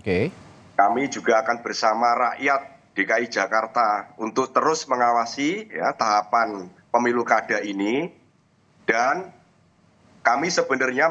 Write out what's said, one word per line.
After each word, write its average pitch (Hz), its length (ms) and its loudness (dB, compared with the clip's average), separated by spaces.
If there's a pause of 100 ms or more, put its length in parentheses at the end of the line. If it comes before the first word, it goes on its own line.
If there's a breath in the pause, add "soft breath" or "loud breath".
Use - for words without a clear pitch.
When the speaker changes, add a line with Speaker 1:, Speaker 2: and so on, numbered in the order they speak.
Speaker 1:
Oke. 107 320 0 (400)
Speaker 2:
Kami 104 400 2
juga 110 320 2
akan 117 160 -2
bersama 113 560 0
rakyat 135 440 0 (360)
D 98 80 0
K 117 160 2
I 117 80 -6
Jakarta 107 880 0
untuk 110 320 -2
terus 143 400 0
mengawasi, 127 800 0
ya, 92 240 -2
tahapan 107 800 0 (160)
pemilu 120 320 2
kada 110 400 0
ini. 104 480 -2 (800)
Dan 135 400 0 (960)
kami 135 240 2
sebenarnya 131 600 2